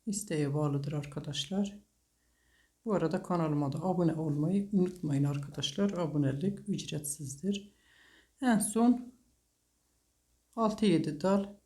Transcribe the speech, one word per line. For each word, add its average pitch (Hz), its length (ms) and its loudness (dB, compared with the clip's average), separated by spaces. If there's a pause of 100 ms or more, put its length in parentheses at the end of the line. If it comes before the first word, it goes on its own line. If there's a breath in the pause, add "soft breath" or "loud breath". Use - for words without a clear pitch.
isteğe 151 480 -2
bağlıdır 143 400 0
arkadaşlar. 151 880 -4 (1040)
Bu 220 80 0
arada 165 300 0
kanalıma 151 500 0
da 160 100 -4
abone 175 300 2
olmayı 160 580 0
unutmayın 175 520 2
arkadaşlar. 143 680 -2
Abonelik 151 800 0
ücretsizdir. 160 1040 -6 (680 loud breath)
En 233 180 4
son 233 540 2 (1400)
altı 220 300 2
yedi 156 360 2
dal 196 240 2 (200)